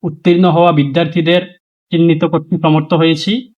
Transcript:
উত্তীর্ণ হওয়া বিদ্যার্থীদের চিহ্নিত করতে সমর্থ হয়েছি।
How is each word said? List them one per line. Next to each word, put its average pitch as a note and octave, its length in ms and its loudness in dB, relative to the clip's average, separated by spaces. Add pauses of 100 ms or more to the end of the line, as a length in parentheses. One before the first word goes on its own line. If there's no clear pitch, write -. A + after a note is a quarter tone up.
উত্তীর্ণ F3 480 0
হওয়া E3+ 220 2
বিদ্যার্থীদের D#3+ 840 -2 (320)
চিহ্নিত E3 340 2
করতে E3 380 -4
সমর্থ D#3 320 0
হয়েছি। E3 680 -2